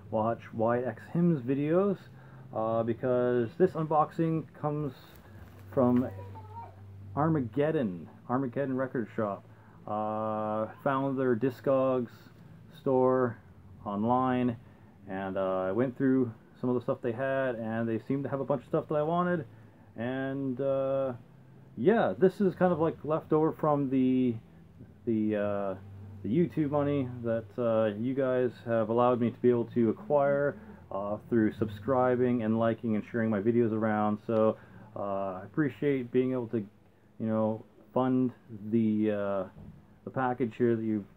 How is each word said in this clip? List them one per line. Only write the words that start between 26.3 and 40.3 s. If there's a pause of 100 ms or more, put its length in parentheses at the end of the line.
money (160)
that, (120)
uh,
you
guys (120)
have
allowed
me
to
be
able (100)
to
acquire, (380)
uh, (120)
through
subscribing
and
liking
and
sharing
my
videos
around.
So, (380)
uh,
I
appreciate
being
able
to,
you
know, (280)
fund (400)
the,
uh, (600)
the
package